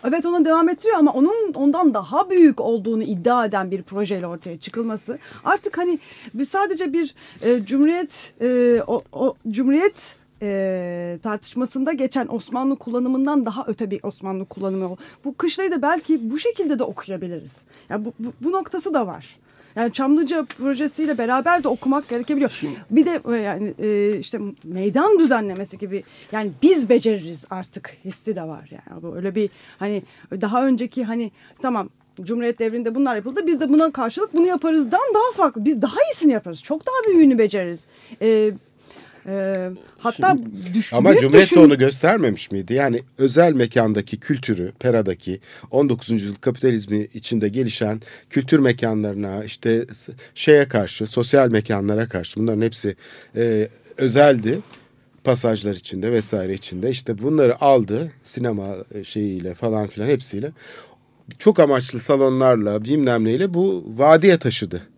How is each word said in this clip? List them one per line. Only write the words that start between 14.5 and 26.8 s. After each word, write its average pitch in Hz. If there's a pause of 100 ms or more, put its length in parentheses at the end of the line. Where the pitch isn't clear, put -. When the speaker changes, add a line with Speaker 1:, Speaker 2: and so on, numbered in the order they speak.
Speaker 1:
o. 180 (280)
Bu 277
kışlayı 359
da 311
belki 294
bu 294
şekilde 339
de 247
okuyabiliriz. 175 (280)
Ya 214
bu, 240
bu, 233
bu 302
noktası 370
da 247
var. - (380)
Yani 233
Çamlıca 294
projesiyle 285
beraber 262
de 294
okumak 277
gerekebiliyor. 254 (100)
Speaker 2:
Şimdi 147 (160)
Speaker 1:
Bir 277
de, 339 (100)
e, 233
yani, 202
e, 208
işte 208 (240)
meydan 208
düzenlemesi 202
gibi 196 (280)
yani 214 (120)
biz 294